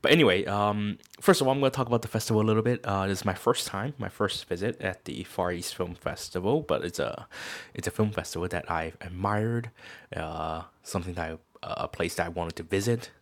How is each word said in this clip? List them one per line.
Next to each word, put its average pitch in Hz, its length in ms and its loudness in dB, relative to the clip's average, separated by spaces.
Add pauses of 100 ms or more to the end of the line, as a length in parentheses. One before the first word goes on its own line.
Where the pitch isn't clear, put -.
But 135 80 4
anyway, 120 360 8
um, 104 520 2 (220)
first - 200 6
of 135 60 4
all, 131 60 6
I'm 139 80 2
gonna 135 100 6
talk 131 160 -2
about 117 160 2
the - 60 -8
festival 107 340 2
a 110 60 4
little 110 160 4
bit. 120 200 0
Uh, 98 220 0
this 98 140 0
is - 40 -10
my 95 100 2
first - 340 2
time, 113 280 -4
my 107 120 -6
first - 380 -2
visit 90 340 -4
at 95 240 -6
the - 180 -8
Far 90 300 -2
East 87 240 -6
Film 87 180 -4
Festival, 98 680 -2
but 76 220 0
it's 87 140 -6
a, - 300 -4 (460)
it's - 120 -6
a - 60 -4
film 107 180 2
festival 90 380 -4
that 85 200 -4
I've 82 320 -2
admired, 104 680 -2 (460)
uh, 80 460 -6 (200)
something 90 320 -6
that 82 160 -4
I, - 340 -14
uh, - 120 -6
a - 100 -4
place - 300 -4
that 87 100 0
I 85 40 -6
wanted 85 260 -4
to - 80 -10
visit 113 580 0